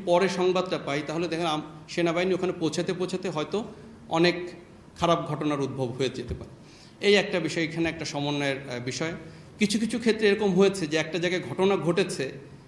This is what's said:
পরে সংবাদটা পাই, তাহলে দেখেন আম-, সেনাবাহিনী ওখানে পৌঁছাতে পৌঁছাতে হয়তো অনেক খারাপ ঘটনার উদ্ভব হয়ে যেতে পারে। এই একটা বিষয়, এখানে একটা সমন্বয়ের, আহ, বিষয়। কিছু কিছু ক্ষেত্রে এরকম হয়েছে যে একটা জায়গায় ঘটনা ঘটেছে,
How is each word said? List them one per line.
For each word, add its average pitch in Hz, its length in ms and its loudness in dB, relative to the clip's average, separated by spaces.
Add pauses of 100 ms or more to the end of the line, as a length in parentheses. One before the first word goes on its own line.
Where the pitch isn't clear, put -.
পরে 175 240 4
সংবাদটা 180 500 0
পাই, 143 280 -2
তাহলে 165 220 -2
দেখেন 160 180 -2
আম-, 151 420 -4
সেনাবাহিনী 175 460 2
ওখানে 180 180 0
পৌঁছাতে 170 400 0
পৌঁছাতে 185 360 -4
হয়তো 156 360 -2 (440)
অনেক 170 420 4 (480)
খারাপ 170 280 2
ঘটনার 147 340 -2
উদ্ভব 131 240 -2
হয়ে 123 240 -2
যেতে - 260 -6
পারে। - 160 -12 (500)
এই 202 140 6
একটা 185 260 2
বিষয়, 160 240 -2
এখানে 160 240 -2
একটা 160 160 -6
সমন্বয়ের, 143 520 -2
আহ, 131 280 -8
বিষয়। 160 280 -4 (460)
কিছু 208 200 2
কিছু 233 200 -2
ক্ষেত্রে 220 300 2
এরকম 202 260 4
হয়েছে 190 320 4
যে 151 100 -2
একটা 156 220 0
জায়গায় 175 320 0
ঘটনা 190 260 2
ঘটেছে, 165 560 0 (360)